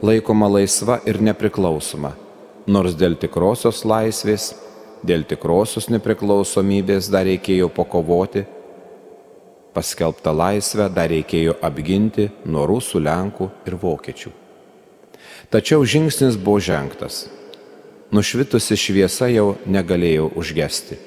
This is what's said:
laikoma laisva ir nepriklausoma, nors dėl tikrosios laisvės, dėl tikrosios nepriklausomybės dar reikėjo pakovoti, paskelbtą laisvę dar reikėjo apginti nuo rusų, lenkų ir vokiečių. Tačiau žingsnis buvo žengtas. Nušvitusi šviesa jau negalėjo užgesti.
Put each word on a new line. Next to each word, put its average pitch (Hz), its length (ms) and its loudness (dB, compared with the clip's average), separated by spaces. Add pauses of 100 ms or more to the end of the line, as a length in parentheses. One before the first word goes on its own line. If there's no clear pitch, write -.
laikoma 107 540 4
laisva 104 500 2
ir 104 160 0
nepriklausoma, 85 880 -2 (560)
nors 92 320 2
dėl 87 160 4
tikrosios 107 720 0
laisvės, 107 640 0 (520)
dėl 85 240 0
tikrosios 87 640 0
nepriklausomybės 101 1200 0
dar 95 160 2
reikėjo 92 480 2
pakovoti, 87 720 0 (1300)
paskelbtą 82 560 -2
laisvę 101 640 0
dar 85 160 0
reikėjo 82 480 0
apginti 95 680 0 (180)
nuo 76 240 -2
rusų, 104 320 -2
lenkų 92 460 -2 (180)
ir 90 160 -8
vokiečių. - 480 -6 (1200)
Tačiau 147 320 2
žingsnis 135 560 2
buvo 101 240 2
žengtas. 76 640 -6 (880)
Nušvitusi 110 640 0
šviesa 98 560 0
jau 104 220 2 (100)
negalėjo 87 640 0 (100)
užgesti. 76 680 -6